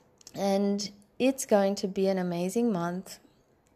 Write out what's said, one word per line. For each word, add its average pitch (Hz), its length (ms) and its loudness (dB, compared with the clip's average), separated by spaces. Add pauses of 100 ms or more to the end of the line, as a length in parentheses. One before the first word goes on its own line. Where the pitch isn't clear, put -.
(340)
And 202 560 0 (300)
it's 269 260 0
going 196 300 4
to 202 100 -4
be 190 220 0
an 190 100 2
amazing 180 540 0
month 175 480 -4 (560)